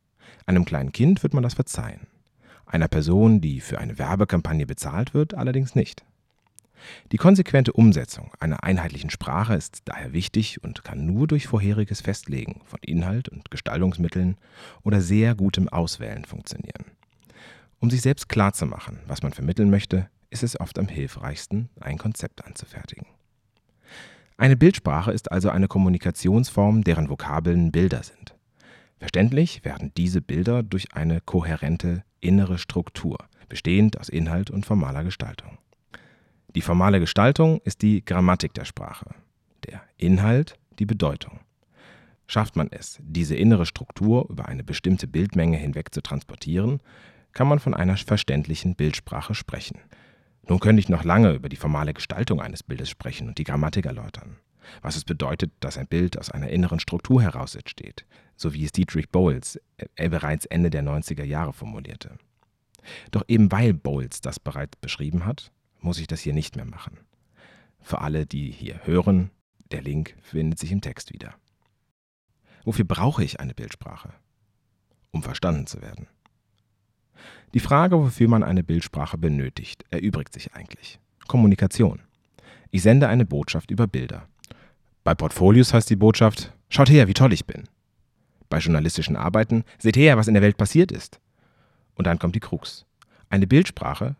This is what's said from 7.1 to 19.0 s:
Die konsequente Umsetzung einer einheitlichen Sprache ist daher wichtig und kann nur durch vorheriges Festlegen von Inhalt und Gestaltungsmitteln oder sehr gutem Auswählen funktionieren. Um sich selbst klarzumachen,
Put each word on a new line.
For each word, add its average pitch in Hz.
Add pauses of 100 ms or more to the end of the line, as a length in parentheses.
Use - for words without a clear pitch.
Die 110
konsequente 170
Umsetzung 98
einer 80
einheitlichen 78
Sprache 101
ist -
daher -
wichtig 90
und -
kann 71
nur 104
durch 151
vorheriges 104
Festlegen -
von -
Inhalt 90
und -
Gestaltungsmitteln 90 (480)
oder 104
sehr 107
gutem 95
Auswählen -
funktionieren. - (960)
Um 117
sich 123
selbst 135
klarzumachen, -